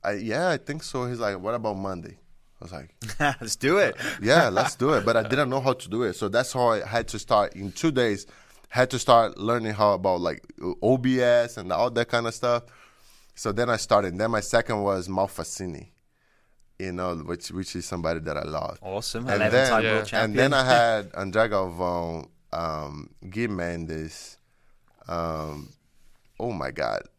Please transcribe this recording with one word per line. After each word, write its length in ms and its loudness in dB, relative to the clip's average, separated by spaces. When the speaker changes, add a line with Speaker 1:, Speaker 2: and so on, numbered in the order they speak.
Speaker 1:
"I, 80 -2
yeah, 380 -2
I 80 0
think 260 -8
so." 220 -4
He's 120 -6
like, 220 -2
"What 140 -2
about 220 -2
Monday?" 400 -8
I 40 -16
was 80 -14
like, 220 -14
Speaker 2:
<laughs> 0 -
"Let's 160 -6
do 220 2
it." 180 2
Speaker 1:
"Yeah, 260 6
let's 280 0
do 160 2
it." 120 2
But 120 4
I 80 4
didn't 260 0
know 100 0
how 120 2
to 160 -6
do 160 -2
it. 100 -2
So 140 -4
that's 240 0
how 160 4
I 180 0
had 220 -2
to 100 -8
start 380 2
in 160 -8
two 180 0
days. 360 0
Had 220 2
to 100 -2
start 360 6
learning 380 -2
how 200 6
about, 260 2
like, 200 -2
O 160 4
B 220 2
S 360 4
and 160 -6
all 180 2
that 180 -2
kind 200 0
of 60 -6
stuff. 280 0
So 160 -4
then 200 0
I 60 4
started. 400 2
Then 140 0
my 100 2
second 420 2
was 260 0
Malfacini, 800 -4
you 140 -6
know, 240 -2
which, 360 -8
which 240 -8
is 100 -8
somebody 340 -4
that 160 -6
I 60 -4
love. 400 -6
Speaker 2:
Awesome. 460 -6
Speaker 1:
And 80 0
Speaker 2:
Eleven 160 2
Speaker 1:
then, 180 4
Speaker 2:
time 140 2
Speaker 3:
Yeah. 100 2
Speaker 2:
world 120 -2
champion. 240 0
Speaker 1:
and 80 -2
then 140 4
I 120 4
had 480 4
André 380 0
Galvão, 800 -2
um, 580 -6
Gui 180 -4
Mendes, 880 -6
um, 640 -6
oh 140 -6
my 180 -6
God 320 -4